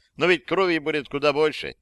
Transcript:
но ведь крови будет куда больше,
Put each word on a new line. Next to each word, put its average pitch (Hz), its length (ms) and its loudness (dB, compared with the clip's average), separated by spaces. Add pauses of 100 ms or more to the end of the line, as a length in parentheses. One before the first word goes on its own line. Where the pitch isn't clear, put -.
(160)
но 156 120 0
ведь 180 180 2
крови 175 320 0
будет 151 320 -4
куда 143 240 0
больше, 139 480 -2